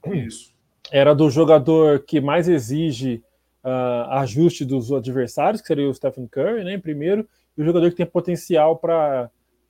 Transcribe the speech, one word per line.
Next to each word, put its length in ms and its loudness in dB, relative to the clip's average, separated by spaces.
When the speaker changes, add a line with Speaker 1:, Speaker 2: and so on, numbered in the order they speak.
Speaker 1:
Isso. 460 -8
Speaker 2:
Era 220 6
do 160 4
jogador 680 4
que 200 -2
mais 280 0
exige, 760 -2
ah, 560 -2
ajuste 440 0
dos 280 -4
adversários, 680 -2
que 40 -20
seria 220 -2
o 60 -4
Stephen 340 -8
Curry, 340 -4
né, 120 -8
em 60 -8
primeiro, 460 -4
e 60 -4
o 20 -2
jogador 260 2
que 60 -10
tem 100 -2
potencial 680 0
pra, 540 -2